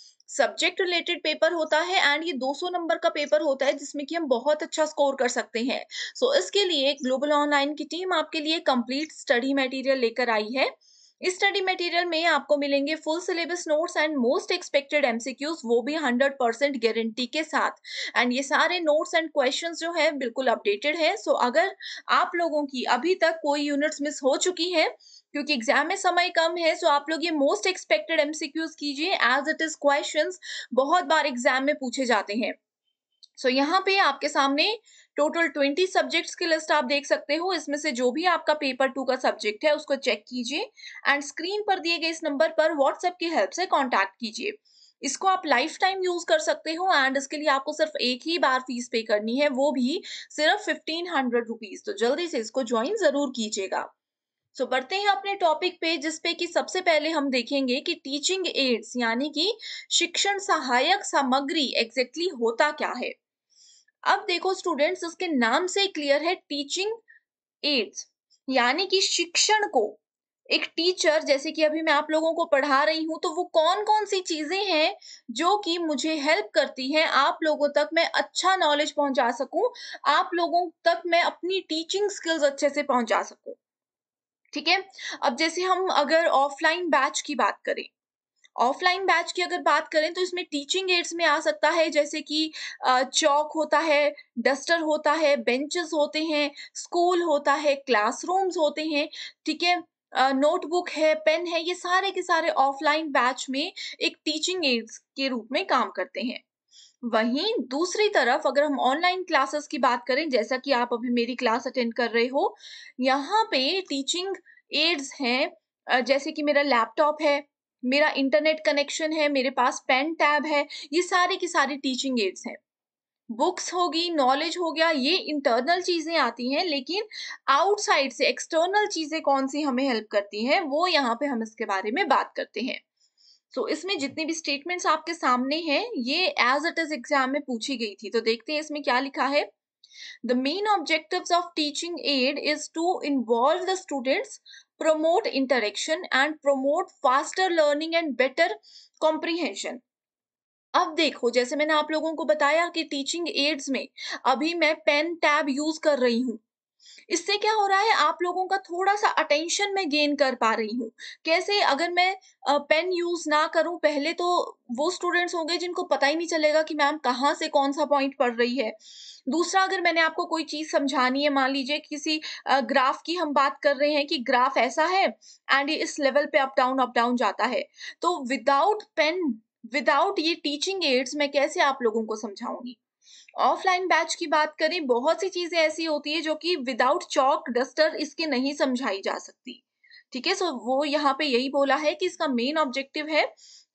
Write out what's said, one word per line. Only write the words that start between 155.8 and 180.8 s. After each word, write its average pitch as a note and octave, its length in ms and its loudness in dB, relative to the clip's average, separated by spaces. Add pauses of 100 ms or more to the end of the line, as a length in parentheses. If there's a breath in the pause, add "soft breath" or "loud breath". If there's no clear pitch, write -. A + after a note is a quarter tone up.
रही A#3+ 200 2
हूँ, A#3+ 200 -4 (680 loud breath)
इससे G4 280 -2
क्या G#4+ 160 0
हो G#4 140 0
रहा G4 120 2
है, A4 120 2
आप D#4 300 2
लोगों F4+ 260 -2
का F#4+ 100 0
थोड़ा F#4+ 380 -2
सा G#4 120 2
अटेंशन E4 680 0
मैं F#4+ 160 -2
गेन D4 260 2
कर C4+ 200 2
पा A3+ 180 2
रही A3 220 -4
हूँ। A#3+ 160 -6 (340 loud breath)
कैसे? F#4 360 2
अगर E4 300 0
मैं, F4+ 260 2 (300 soft breath)
अ, C#4+ 100 4
पेन D#4 360 0
यूज़ F4 360 -4
ना D4+ 180 4
करूँ, E4 320 -2
पहले D4+ 340 0
तो F4 460 -2 (120)
वो C#4+ 200 -2
स्टूडेंट्स F4 440 -2
होंगे E4 220 -2
जिनको F4 260 -4
पता C#4 240 2
ही D4+ 80 2
नहीं E4 120 -4
चलेगा D#4 360 2
कि D#4 100 -8
मैम D4+ 240 2
कहाँ C4+ 360 0
से D#4+ 140 -4
कौन C#4 240 2
सा D4 140 0
पॉइंट C#4 320 0
पढ़ A#3+ 180 2
रही A#3+ 200 2
है। A3 220 -2 (520 loud breath)
दूसरा, E4+ 320 2
अगर F#4+ 200 0
मैंने E4+ 200 2
आपको D#4+ 240 0
कोई E4 180 -2
चीज़ D4+ 280 -8
समझानी C#4 520 2
है, D4 60 4
मान C4+ 220 2
लीजिए C#4 280 -2
किसी, D4+ 420 -4 (260 loud breath)
अ, C4+ 140 4
ग्राफ B3+ 440 2
की E4 100 -4
हम D#4+ 180 -2
बात C#4+ 300 2
कर C#4+ 120 4
रहे D4 180 2
हैं D4 140 0
कि D#4+ 100 -2
ग्राफ B3 400 2
ऐसा C4 280 2
है F4+ 320 2 (360 loud breath)
and C#4 160 2
ये D#4 60 0
इस D#4+ 240 -4
लेवल C#4 260 2
पे - 120 2
अप C4+ 200 0
डाउन, C4 220 2
अप B3 160 0
डाउन A#3+ 200 2
जाता G#3+ 300 0
है, A#3+ 160 -2 (400 loud breath)
तो E4 320 -2
without C#4 440 2 (220)
pen, D#4+ 180 2 (580)
without D4+ 440 2
ये E4 160 0
टीचिंग E4 500 -4